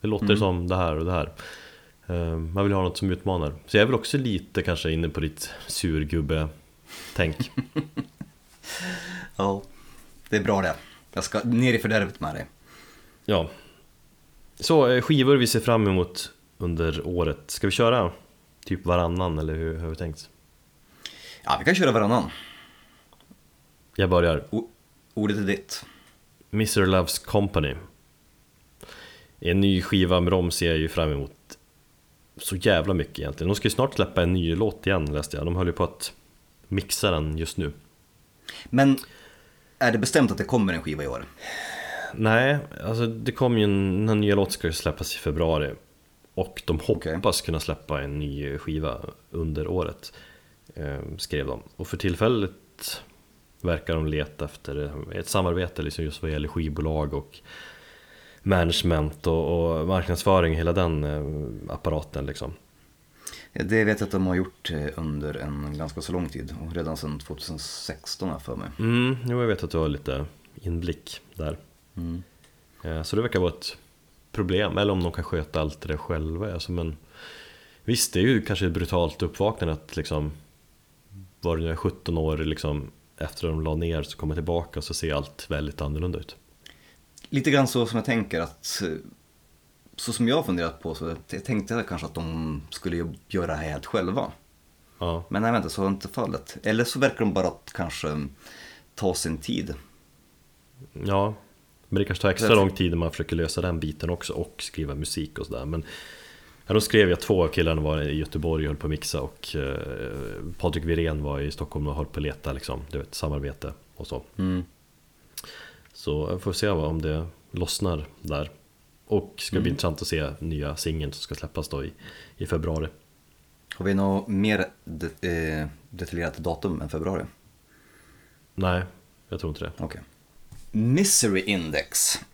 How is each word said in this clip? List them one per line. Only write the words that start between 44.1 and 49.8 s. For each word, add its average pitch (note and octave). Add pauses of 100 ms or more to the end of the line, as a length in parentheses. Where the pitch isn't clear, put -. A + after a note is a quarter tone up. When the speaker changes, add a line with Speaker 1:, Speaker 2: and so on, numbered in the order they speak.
Speaker 1:
nya G#2
låten G2
ska -
ju D#2+
släppas -
i -
februari. D#2 (600)
Och -
de D#2+
Speaker 2:
Okej. D#2+
Speaker 1:
hoppas F#2+
kunna D#2+
släppa D2+
en C#2+
ny C#2+
skiva D#2 (300)
under D#2
året, - (640)